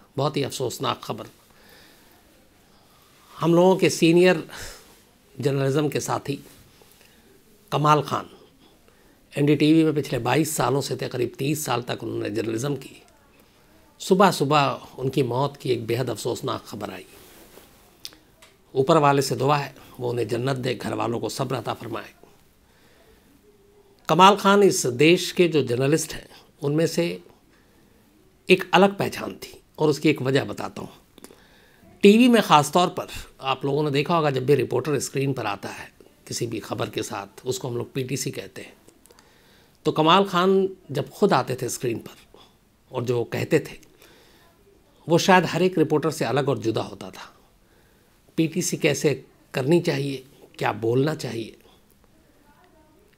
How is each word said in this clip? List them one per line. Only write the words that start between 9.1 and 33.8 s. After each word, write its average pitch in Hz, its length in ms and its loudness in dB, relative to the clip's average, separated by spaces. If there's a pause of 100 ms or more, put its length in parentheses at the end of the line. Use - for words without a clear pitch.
एनडीटीवी 151 500 4
में 156 120 2
पिछले 147 240 -4
बाईस 127 360 0
सालों 135 260 0
से 131 140 -6
थे, 127 120 -8
करीब 123 320 -4
तीस 147 260 -2
साल 120 160 -2
तक 120 220 -8
उन्होंने 113 260 -6
जर्नलिज्म 113 460 -4
की। - 260 -16 (1000)
सुबह 190 300 4
सुबह 139 560 0 (120)
उनकी 131 240 0
मौत 127 340 -2
की 139 120 -6
एक 113 180 -2
बेहद 120 220 -2
अफसोसनाक 113 580 -6
खबर 104 220 -12
आई। 92 160 -16 (1700)
ऊपर 135 240 4
वाले 143 240 4
से 143 140 -4
दुआ 135 220 0
है 139 160 -8 (260)
वो 123 100 -6
उन्हें 120 180 -4
जन्नत 123 300 -4
दे, 123 180 -4
घर 113 180 -8
वालों 110 260 -4
को 113 100 -6
सब्र 135 260 -6
अता 120 180 -6
फरमाए। 110 360 -12 (2000)
कमाल 190 260 8
खान 202 280 4
इस 165 240 2
देश 156 440 2
के 175 160 2
जो 156 160 2
जर्नलिस्ट 135 500 0
हैं - 140 -16 (340)
उनमें 147 260 0
से 170 180 -2 (1400)
एक 180 240 4
अलग 196 240 6
पहचान - 380 -6
थी - 220 -18 (220)
और 151 100 2
उसकी 151 200 0
एक 143 120 0
वजह 131 240 0
बताता 104 360 -10
हूँ। - 80 -12 (1120)
टीवी 220 240 8
में 226 140 6
ख़ास 151 320 4
तौर 180 160 4
पर 110 180 -8 (360)
आप 131 220 -4
लोगों 143 180 -2